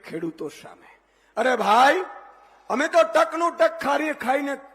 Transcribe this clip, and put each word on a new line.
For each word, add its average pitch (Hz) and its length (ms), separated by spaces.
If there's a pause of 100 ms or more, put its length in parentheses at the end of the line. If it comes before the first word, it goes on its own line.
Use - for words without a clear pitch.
ખેડૂતો 165 440
સામે. - 520 (360)
અરે 247 200
ભાઈ, 247 480 (680)
અમે 285 180
તો 330 140
ટકનું 320 540
ટક 320 240
ખારી 294 320
ખાઈને 277 460 (160)